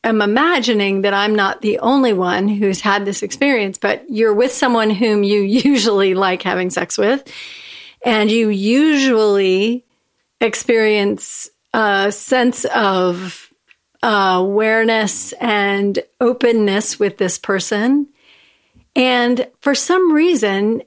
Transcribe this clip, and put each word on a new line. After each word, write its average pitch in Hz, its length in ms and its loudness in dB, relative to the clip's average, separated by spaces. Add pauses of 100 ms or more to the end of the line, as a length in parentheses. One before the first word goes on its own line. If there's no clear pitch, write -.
am 220 160 0
imagining 214 800 0
that 202 120 0
I'm 202 200 0
not 196 280 -2
the 208 160 -2
only 262 340 2
one 185 360 0
who's 202 340 -2
had 202 240 0
this 196 160 -6
experience, 214 560 -2
but - 320 -4
you're 220 240 2
with 247 180 2
someone 226 380 0
whom 208 320 0
you 202 180 2
<laughs> 202 240 0
usually 202 500 2
like 185 280 0
having 185 260 -2
sex - 300 -4
with, 233 240 0 (800)
and 214 260 2
you 226 200 2
usually 220 1300 0 (560)
experience 214 1080 0 (240)
a 202 400 0
sense 247 540 0
of, 185 840 -2 (520)
uh, 196 380 2
awareness 220 920 0
and 202 640 0 (220)
openness 233 800 0
with 202 200 -2
this 185 200 -2
person. 226 680 -2 (880)
And 247 520 0 (120)
for 285 140 0
some 359 380 2
reason 226 760 0